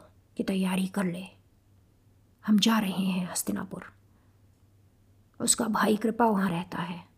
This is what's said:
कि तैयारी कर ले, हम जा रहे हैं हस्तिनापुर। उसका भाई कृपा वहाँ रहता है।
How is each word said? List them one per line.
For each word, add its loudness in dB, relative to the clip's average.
कि -2
तैयारी 0
कर -2
ले, -6
हम 6
जा 4
रहे 0
हैं -2
हस्तिनापुर। -6
उसका 0
भाई 4
कृपा 2
वहाँ 2
रहता -4
है। -10